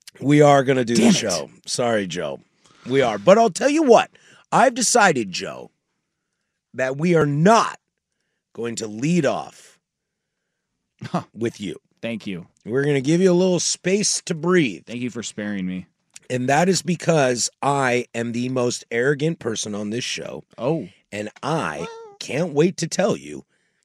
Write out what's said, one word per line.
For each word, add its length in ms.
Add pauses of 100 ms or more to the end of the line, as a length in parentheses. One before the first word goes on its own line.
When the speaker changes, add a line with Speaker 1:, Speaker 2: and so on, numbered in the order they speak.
(220)
Speaker 1:
We 200
are 220
gonna 220
do 100
Speaker 2:
Damn 100
Speaker 1:
the 40
Speaker 2:
it. 60
Speaker 1:
show. 340 (160)
Sorry, 420
Joe. 320 (500)
We 120
are. 160
But 200
I'll 120
tell 200
you 140
what. 260 (400)
I've 260
decided, 580
Joe, 380 (1000)
that 220
we 200
are 100
not 520 (760)
going 240
to 100
lead 380
off 420 (1400)
Speaker 2:
Huh. 180 (100)
Speaker 1:
with 280
you. 140 (260)
Speaker 2:
Thank 260
you. 200 (180)
Speaker 1:
We're 180
gonna 180
give 200
you 100
a 20
little 260
space 680
to 100
breathe. 500
Speaker 2:
Thank 160
you 80
for 140
sparing 420
me. 200 (440)
Speaker 1:
And 180
that 220
is 120
because 680 (120)
I 520
am 200
the 160
most 420
arrogant 480
person 360
on 140
this 140
show. 400 (140)
Speaker 2:
Oh. 320 (220)
Speaker 1:
And 180 (120)
I 380
Speaker 2:
Well. 400
Speaker 1:
can't 340
wait 240
to 100
tell 300
you 280 (400)